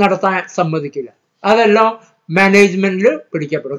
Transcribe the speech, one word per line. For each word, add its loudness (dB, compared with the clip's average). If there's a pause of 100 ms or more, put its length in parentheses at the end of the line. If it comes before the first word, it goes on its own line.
നടത്താൻ 0 (220)
സമ്മതിക്കില്ല. -4 (400)
അതെല്ലാം 2 (460)
മാനേജ്മെന്റിൽ 2 (240)
പിടിക്കപ്പെടും. -6